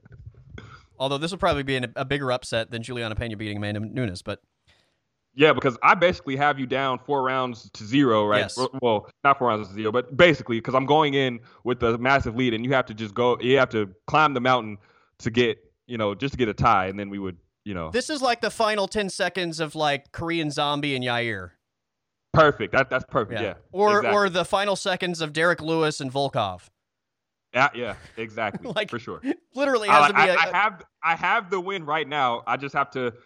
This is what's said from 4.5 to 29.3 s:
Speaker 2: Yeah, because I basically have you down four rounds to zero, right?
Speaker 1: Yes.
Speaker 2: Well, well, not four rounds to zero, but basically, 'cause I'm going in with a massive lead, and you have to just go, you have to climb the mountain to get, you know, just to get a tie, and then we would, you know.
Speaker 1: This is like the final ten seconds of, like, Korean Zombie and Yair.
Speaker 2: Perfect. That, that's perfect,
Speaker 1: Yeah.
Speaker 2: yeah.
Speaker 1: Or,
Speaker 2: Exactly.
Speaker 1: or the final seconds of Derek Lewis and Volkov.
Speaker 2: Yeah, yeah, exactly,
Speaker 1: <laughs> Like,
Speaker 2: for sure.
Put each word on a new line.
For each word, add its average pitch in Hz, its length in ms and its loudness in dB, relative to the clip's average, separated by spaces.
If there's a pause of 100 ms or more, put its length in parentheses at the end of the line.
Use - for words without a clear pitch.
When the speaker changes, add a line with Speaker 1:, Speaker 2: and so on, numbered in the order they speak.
Speaker 2:
Yeah, 147 200 6
because 123 280 0
I 131 140 6
basically 175 400 0
have 143 240 0
you 135 80 -4
down 131 320 -2
four 139 240 -2
rounds 127 480 -4
to - 140 -16
zero, 113 420 4
right? 104 140 4
Speaker 1:
Yes. 104 160 -6
Speaker 2:
Well, 127 120 -2 (120)
well, 110 280 0 (140)
not 139 160 4
four 123 80 2
rounds 107 220 0
to 95 40 -18
zero, 107 180 -4
but 127 240 -4
basically, 131 460 4
'cause 120 140 -4
I'm 135 100 2
going 147 280 4
in 131 260 0 (240)
with 123 200 -2
a 117 140 2
massive 131 380 2
lead, 123 180 0
and 113 120 -4
you 135 80 0
have 127 140 2
to 113 60 -12
just 107 220 -8
go, 120 240 2
you 123 180 4
have 127 120 4
to 107 200 -2 (180)
climb 151 260 2
the 123 80 -2
mountain 120 360 0 (420)
to 120 120 -6
get, 117 260 2 (300)
you 120 100 -10
know, 104 160 0
just 135 200 -6
to - 40 -12
get 120 120 0
a 101 40 -4
tie, 107 340 4
and 98 120 -8
then 101 100 -8
we 101 100 -10
would, 92 180 -8 (260)
you 104 100 -10
know. 82 180 -8
Speaker 1:
This 247 180 -4
is 294 120 -6
like 240 200 -2
the 214 100 -2
final 214 360 0
ten 202 220 -4
seconds 175 500 -4
of, 156 160 -6
like, 147 360 -2
Korean 165 400 -4
Zombie 143 440 -2
and 127 80 -4
Yair. 117 480 -4 (840)
Speaker 2:
Perfect. 143 400 4
That, 127 160 2
that's 131 200 -4
perfect, 113 320 -4
Speaker 1:
Yeah. 107 60 -4
Speaker 2:
yeah. 92 60 -6 (180)
Speaker 1:
Or, 208 280 2
Speaker 2:
Exactly. 214 180 2
Speaker 1:
or 202 120 2
the 170 160 -2
final 196 300 0
seconds 180 460 -4
of 151 120 -6
Derek 165 280 0
Lewis 156 380 0
and 139 120 -6
Volkov. 123 580 -4 (840)
Speaker 2:
Yeah, 131 220 4
yeah, 113 200 -6 (200)
exactly, 113 560 -6
Speaker 1:
<laughs> 160 40 -6
Like, 214 140 -4
Speaker 2:
for 117 100 -8
sure. 104 220 -12 (320)